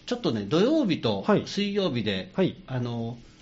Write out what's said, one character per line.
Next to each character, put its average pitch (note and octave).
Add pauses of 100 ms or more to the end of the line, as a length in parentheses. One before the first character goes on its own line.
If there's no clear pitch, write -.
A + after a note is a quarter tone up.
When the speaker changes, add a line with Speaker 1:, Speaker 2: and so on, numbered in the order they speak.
Speaker 1:
ち -
ょ -
っ A#3+
と D#3+
ね、 G#2
土 D3+
曜 C#4+
日 D3+
と G#2
Speaker 2:
は G#3
い。 -
Speaker 1:
水 G3+
曜 F#3+
日 A#2+
で、 F#2+
Speaker 2:
は F#3+
い。 C#3+ (100)
Speaker 1:
あ C3
の、 A#2+ (240)